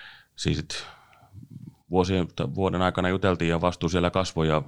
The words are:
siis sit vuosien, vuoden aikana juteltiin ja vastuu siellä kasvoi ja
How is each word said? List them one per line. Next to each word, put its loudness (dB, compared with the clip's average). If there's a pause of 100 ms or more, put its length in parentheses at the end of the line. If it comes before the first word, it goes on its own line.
(360)
siis -2
sit -8 (1040)
vuosien, 2 (280)
vuoden 0
aikana 2
juteltiin 2
ja 2
vastuu 0
siellä 2
kasvoi 0
ja 2